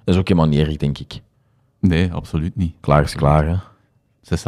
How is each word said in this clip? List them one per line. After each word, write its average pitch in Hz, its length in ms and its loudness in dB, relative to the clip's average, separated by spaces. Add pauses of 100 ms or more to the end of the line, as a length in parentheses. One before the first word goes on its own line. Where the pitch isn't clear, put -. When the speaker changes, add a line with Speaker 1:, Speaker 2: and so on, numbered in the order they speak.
Speaker 1:
Dat 92 100 0
is 92 60 2
ook 92 80 -2
helemaal 82 200 4
niet 73 180 2
erg, 76 100 -4
denk 71 220 -4
ik. - 220 -16 (600)
Speaker 2:
Nee, 92 320 0
absoluut 80 440 -6
niet. 87 240 -4
Speaker 1:
Klaar 73 220 4
is - 120 -4
klaar, 76 340 2
hè. 85 60 -2 (680)
Speaker 2:
C'est - 260 -4